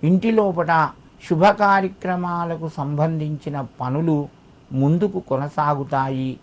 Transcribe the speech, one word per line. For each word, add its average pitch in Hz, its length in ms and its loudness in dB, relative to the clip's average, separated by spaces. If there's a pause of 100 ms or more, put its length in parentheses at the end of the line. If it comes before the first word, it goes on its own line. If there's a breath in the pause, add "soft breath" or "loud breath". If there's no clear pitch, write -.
ఇంటి 185 260 4
లోపల 170 600 2 (380)
శుభ 175 180 4
కార్యక్రమాలకు 180 1200 0
సంబంధించిన 151 960 -4 (140)
పనులు 143 480 0 (440)
ముందుకు 170 480 0
కొనసాగుతాయి. 135 1200 -2